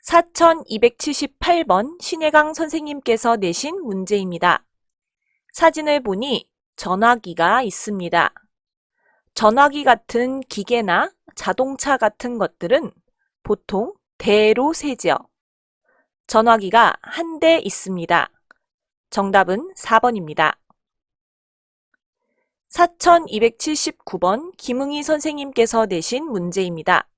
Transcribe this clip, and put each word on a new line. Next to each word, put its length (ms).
사천이백칠십팔 1600
번 360
신혜강 540
선생님께서 840
내신 440
문제입니다. 800
사진을 520
보니 440
전화기가 880
있습니다. 680
전화기 480
같은 600
기계나 680
자동차 600
같은 420
것들은 540
보통 520
대로 560
세죠. 440
전화기가 720
한 380
대 240
있습니다. 680
정답은 640
사 240
번입니다. 640
사천이백칠십구 1500
번 320
김응희 500
선생님께서 840
내신 400
문제입니다. 920